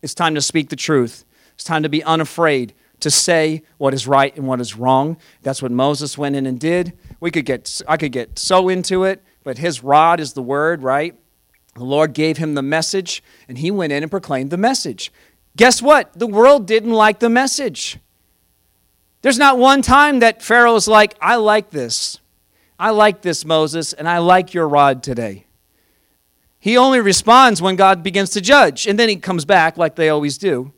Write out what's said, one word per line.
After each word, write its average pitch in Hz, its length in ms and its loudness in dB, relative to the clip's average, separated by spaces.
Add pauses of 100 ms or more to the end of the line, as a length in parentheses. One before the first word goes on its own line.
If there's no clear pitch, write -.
It's 139 100 -12
time 165 220 -2
to 147 80 -4
speak 151 260 -4
the 147 80 -10
truth. 131 480 -2 (300)
It's - 100 -20
time 160 180 -4
to 156 60 -4
be 151 160 -4
unafraid 156 720 -2 (260)
to 151 100 -4
say 156 520 0 (160)
what 135 160 -2
is 123 120 -8
right 139 300 0
and 139 100 -8
what 131 140 -4
is 110 160 -10
wrong. 131 400 0 (260)
That's 135 200 -8
what 123 100 -6
Moses 139 460 -4
went 143 180 -6
in 135 80 -6
and 127 160 -8
did. 175 320 -4 (260)
We 170 120 -6
could 151 160 -6
get, - 420 -8
I 156 80 0
could 151 160 -6
get 123 260 -8
so 185 300 0
into 185 360 -2
it, 190 180 -4 (200)
but 131 140 -10
his 139 260 -6
rod 160 380 4
is 143 140 -10
the 135 80 -10
word, 143 400 -2
right? 143 320 -2 (640)
The 117 80 -14
Lord 143 280 0
gave 156 240 -2
him 156 180 -4
the 139 80 -4
message, 160 600 -6 (260)
and 127 80 -16
he 156 140 -4
went 180 220 -4
in 143 100 -4
and 156 80 -8
proclaimed 139 400 -6
the 175 80 -6
message. 208 520 -4 (440)
Guess 233 280 2
what? 277 360 2
The 233 80 -4
world 226 400 4
didn't 220 280 0
like 214 240 2
the 233 100 0
message. 254 680 -4 (1200)
There's 254 160 2
not 269 220 4
one 269 240 6
time 277 380 4
that 226 220 2
Pharaoh's 233 460 4
like, 214 320 4
"I 202 160 0
like 214 320 0
this. - 520 -8 (580)
I 185 100 0
like 214 320 2
this, 170 240 -6
Moses, 156 480 -2
and 151 160 -8
I 175 80 0
like 180 380 2
your 165 120 -2
rod 143 360 2
today." 113 420 -10 (1120)
He 233 200 0
only 254 220 4
responds 220 600 4
when 185 160 -2
God 190 260 2
begins 190 280 -4
to 208 100 -6
judge, 202 460 2
and 202 120 -2
then 226 120 2
he 196 60 -2
comes 170 280 -6
back 165 320 2
like 165 200 -2
they 160 120 0
always 147 300 -2
do. 139 380 -4